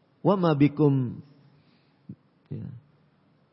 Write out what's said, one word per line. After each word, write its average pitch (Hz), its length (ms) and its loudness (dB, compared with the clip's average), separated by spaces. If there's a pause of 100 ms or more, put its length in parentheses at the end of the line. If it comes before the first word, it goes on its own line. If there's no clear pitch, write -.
(260)
Wa 185 100 4
ma 175 220 2
bikum, 143 640 0 (1300)
ya, 110 160 -14 (840)